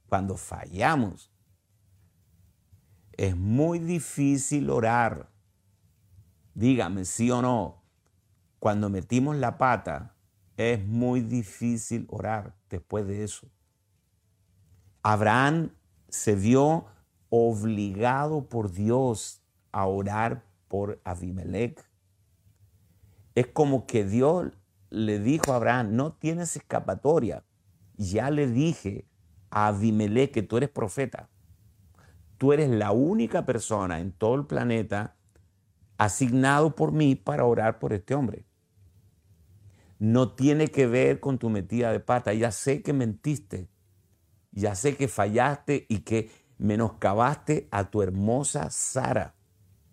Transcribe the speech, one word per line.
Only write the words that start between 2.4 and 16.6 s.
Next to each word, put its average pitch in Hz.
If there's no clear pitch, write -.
es 95
muy 131
difícil 143
orar. 117
Dígame, 101
¿sí 117
o 123
no? 117
Cuando 104
metimos 123
la 120
pata, 104
es 110
muy 123
difícil 117
orar 104
después 98
de 101
eso. -
Abraham 120
se -
vio 131